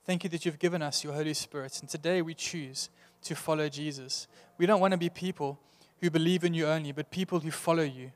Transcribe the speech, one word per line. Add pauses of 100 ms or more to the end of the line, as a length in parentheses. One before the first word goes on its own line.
Thank
you
that
you've
given
us
your
Holy
Spirit.
And
today
we
choose (340)
to
follow
Jesus. (280)
We
don't
want
to
be
people (420)
who
believe
in
you
only,
but
people
who
follow
you.